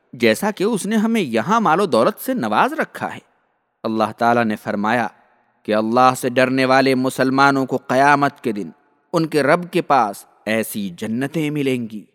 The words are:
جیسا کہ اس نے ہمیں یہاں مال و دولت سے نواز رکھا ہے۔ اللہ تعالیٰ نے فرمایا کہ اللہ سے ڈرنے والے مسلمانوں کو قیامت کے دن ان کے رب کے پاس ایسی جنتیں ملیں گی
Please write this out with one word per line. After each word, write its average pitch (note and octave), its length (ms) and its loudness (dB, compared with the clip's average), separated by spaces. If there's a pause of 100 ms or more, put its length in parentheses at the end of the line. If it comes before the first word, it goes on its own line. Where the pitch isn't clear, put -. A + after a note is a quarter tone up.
(120)
جیسا A#2+ 380 0
کہ G3 140 -4
اس G#3 220 -2
نے G#3+ 100 -2
ہمیں A3+ 240 0
یہاں D3 400 0
مال E3+ 200 2
و G#3 60 0
دولت C3+ 340 2
سے C4 140 -4
نواز C#3 380 0
رکھا G#3+ 420 -8
ہے۔ A#2+ 60 -16 (640)
اللہ A2 340 -2
تعالیٰ A#2 260 2
نے G#2+ 120 -2
فرمایا G#2+ 520 -2 (540)
کہ G#2+ 120 -2
اللہ A#2 420 4
سے C3+ 120 -6
ڈرنے C3 360 2
والے C3 300 4
مسلمانوں C3 720 2
کو C3 100 -2
قیامت C#3 640 2
کے A#2 120 -4
دن G2 180 -10 (420)
ان E3 140 0
کے D3 160 0
رب E3+ 300 0
کے E3+ 100 0
پاس A#2 420 0 (220)
ایسی G#2+ 520 -4
جنتیں C#3 520 -4
ملیں C3 400 -4
گی G#2+ 140 -16 (100)